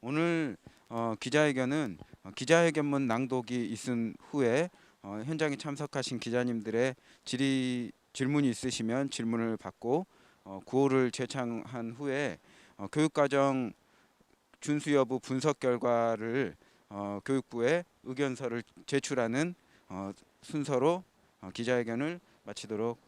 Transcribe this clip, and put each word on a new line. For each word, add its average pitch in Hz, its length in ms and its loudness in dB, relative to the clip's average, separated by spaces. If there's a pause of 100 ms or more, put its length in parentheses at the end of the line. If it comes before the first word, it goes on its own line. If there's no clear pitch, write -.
오늘, 156 540 0 (320)
어, 117 320 -2
기자회견은, 131 760 2 (240)
어, 95 140 -16
기자회견문 147 720 4
낭독이 120 640 0
있은 117 420 -2 (160)
후에, 139 400 2 (320)
어, 104 240 -8
현장에 151 300 -2
참석하신 139 640 -6
기자님들의 120 760 0 (300)
질의, 127 680 0 (220)
질문이 143 380 2
있으시면 123 580 -2
질문을 113 480 -2
받고, 123 480 -2 (380)
어, 98 200 -10
구호를 131 460 4
제창한 117 880 -6
후에, 135 400 -2 (400)
어, 101 140 -10
교육과정 139 840 2 (880)
준수 147 340 0
여부 131 260 4
분석 131 400 0
결과를, 117 960 0 (380)
어, 101 300 -4
교육부에 135 640 0 (180)
의견서를 127 600 -4 (220)
제출하는, 139 680 0 (320)
어, 98 240 -8 (300)
순서로, 147 640 0 (340)
어, 95 140 -14
기자회견을 123 680 -2 (240)
마치도록 110 640 -6